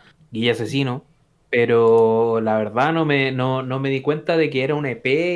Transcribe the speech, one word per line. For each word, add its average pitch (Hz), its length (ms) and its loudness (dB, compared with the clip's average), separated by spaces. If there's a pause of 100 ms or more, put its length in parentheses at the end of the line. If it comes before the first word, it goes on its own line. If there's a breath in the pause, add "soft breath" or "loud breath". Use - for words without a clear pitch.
(300 loud breath)
Guille 117 220 -2
Asesino, 123 520 -4 (460)
pero 113 880 4
la 110 160 0
verdad 113 380 0
no 165 100 0
me, 139 280 0
no, 131 300 -2
no 131 180 -6
me 139 100 -2
di 135 100 -2
cuenta 160 380 -2
de 156 100 2
que 131 160 -2
era 147 100 -2
un 147 120 -4
E 120 100 -6
P 127 140 -4 (260)